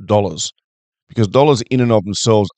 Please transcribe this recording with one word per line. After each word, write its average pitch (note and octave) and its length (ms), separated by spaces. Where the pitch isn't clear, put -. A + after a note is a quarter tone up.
dollars, G2+ 440
because A2 180
dollars C3 420
in B2+ 100
and A#2+ 120
of G#2 120
themselves G#2 540